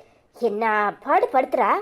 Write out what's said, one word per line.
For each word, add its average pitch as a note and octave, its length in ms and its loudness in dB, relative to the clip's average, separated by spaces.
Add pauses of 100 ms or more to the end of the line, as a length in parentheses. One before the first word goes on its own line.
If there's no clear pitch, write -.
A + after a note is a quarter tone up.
(400)
என்ன G#3+ 600 -2
பாடு E4 300 0
படுத்துறா. C4 380 0 (120)